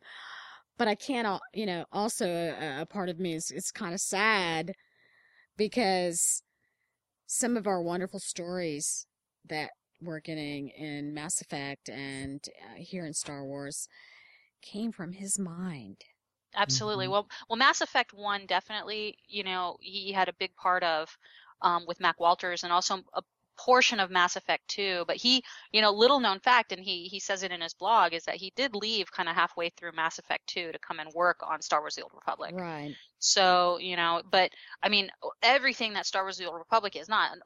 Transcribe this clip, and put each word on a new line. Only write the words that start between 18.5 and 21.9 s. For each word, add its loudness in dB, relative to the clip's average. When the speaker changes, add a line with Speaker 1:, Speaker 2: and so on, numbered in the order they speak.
Speaker 2:
you -6
know, -2
he -8
had 2
a -4
big -4
part 2
of, 0
um, 2
with -6